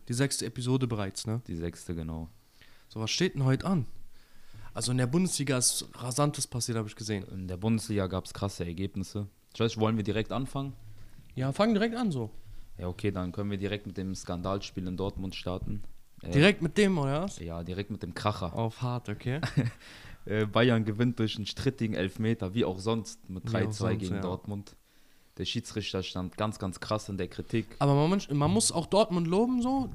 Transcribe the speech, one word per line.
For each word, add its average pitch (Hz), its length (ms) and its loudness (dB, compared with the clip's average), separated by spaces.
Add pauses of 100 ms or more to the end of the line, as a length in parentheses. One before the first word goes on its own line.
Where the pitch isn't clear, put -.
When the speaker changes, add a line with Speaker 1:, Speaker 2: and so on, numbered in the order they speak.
Speaker 1:
Die 120 80 -2
sechste 135 320 0
Episode 127 400 0
bereits, 104 400 -2
ne? 113 220 -2
Speaker 2:
Die 90 80 -4
sechste, 85 400 -4
genau. 80 320 -6 (640)
Speaker 1:
So, 110 100 -8
was 110 100 -2
steht - 240 2
denn 139 100 0
heute 131 220 4
an? 175 180 4 (880)
Also 113 200 0
in 127 40 2
der 127 100 4
Bundesliga 143 520 2
ist - 340 2
Rasantes 139 540 0
passiert, 117 320 -2
hab 107 80 0
ich 101 100 -12
gesehen. 104 340 -2
Speaker 2:
In 95 160 -6
der 90 120 -4
Bundesliga 107 480 2
gab's 90 260 -2
krasse 98 320 -2
Ergebnisse. 95 640 -4 (260)
Ich - 80 -10
weiß 113 120 4
nicht, 110 60 -4
wollen 110 200 4
wir 104 60 0
direkt 104 280 0
anfangen? 135 400 -2 (640)
Speaker 1:
Ja, 131 180 0
fang 214 220 4
direkt 226 200 4
an 233 160 2
so. 117 200 -2 (480)
Speaker 2:
Ja, 90 100 -4
okay, 98 220 0
dann 92 220 0
können 101 180 -2
wir 101 80 -2
direkt 101 280 -2
mit 98 120 -8
dem 95 160 -2
Skandalspiel 92 720 -2
in 92 100 -2
Dortmund 95 380 -2
starten. 95 480 -4 (400)
Äh, - 80 -8
Speaker 1:
Direkt 160 320 6
mit 165 160 2
dem, 196 180 6
oder 143 280 2
was? 196 160 -6
Speaker 2:
Ja, 85 220 -6
direkt 92 280 -4
mit 98 120 -6
dem 85 120 -6
Kracher. 90 400 0
Speaker 1:
Auf 113 260 -2
hart, 123 300 -2
okay. 123 320 -4 (400)
Speaker 2:
<laughs> - 420 -16
Äh, 107 220 2
Bayern 113 400 6
gewinnt 117 320 2
durch 110 180 2
einen 104 100 -4
strittigen - 480 -2
Elfmeter, 95 600 0
wie 117 100 4
auch 92 140 0
sonst, 110 500 -4
mit 92 160 -8
Speaker 1:
Wie 117 40 -6
auch 113 40 0
Speaker 2:
drei 95 140 2
zwei 104 240 0
Speaker 1:
sonst, 110 100 0
Speaker 2:
gegen 92 160 -2
Speaker 1:
ja. 98 60 -2
Speaker 2:
Dortmund. 101 540 -6 (600)
Der - 80 -4
Schiedsrichter 101 580 -4
stand 92 360 -6
ganz, 107 200 -2
ganz 92 220 -4
krass - 300 -4
in 98 80 -4
der 90 100 -2
Kritik. - 380 -2 (140)
Speaker 1:
Aber 143 280 6
man, 196 140 2 (100)
man 147 180 4
muss 214 220 4
auch 165 140 -2
Dortmund 180 400 4
loben, 233 340 4
so. 254 340 2